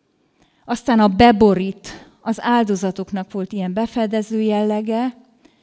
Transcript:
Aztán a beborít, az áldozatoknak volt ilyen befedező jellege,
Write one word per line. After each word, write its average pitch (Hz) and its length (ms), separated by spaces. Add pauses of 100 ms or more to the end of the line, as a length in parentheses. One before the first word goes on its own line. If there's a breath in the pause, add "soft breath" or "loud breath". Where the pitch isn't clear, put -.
(640)
Aztán 240 340
a 214 80
beborít, 196 1040 (120)
az 226 200
áldozatoknak 196 880
volt 190 220
ilyen 185 200
befedező 220 680
jellege, 214 760 (460 soft breath)